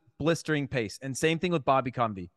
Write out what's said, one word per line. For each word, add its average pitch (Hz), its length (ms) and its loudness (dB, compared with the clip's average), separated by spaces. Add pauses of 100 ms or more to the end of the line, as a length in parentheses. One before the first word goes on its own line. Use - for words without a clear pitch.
(200)
blistering 151 480 0
pace. 117 340 -4
And 131 160 -8
same 160 220 2
thing 180 100 0
with 160 140 0
Bobby 131 260 2
Convey. 107 460 -2